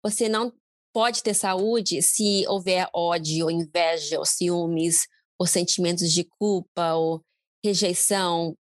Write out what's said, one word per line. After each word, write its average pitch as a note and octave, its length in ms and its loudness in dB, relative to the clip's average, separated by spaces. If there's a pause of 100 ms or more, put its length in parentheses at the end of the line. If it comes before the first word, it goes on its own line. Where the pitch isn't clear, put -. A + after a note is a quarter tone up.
você G#3+ 260 0
não A3+ 240 -2 (400)
pode A3+ 300 0
ter G#3 100 0
saúde F#3+ 680 0
se G3+ 460 2
houver F#3 460 0
ódio, E3 560 0
inveja, E3 680 0
ou - 60 -4
ciúmes, E3+ 840 0 (320)
ou F3+ 80 0
sentimentos F3 640 0
de E3+ 120 2
culpa, F3+ 720 -2
ou E3 260 0 (420)
rejeição F3 1000 0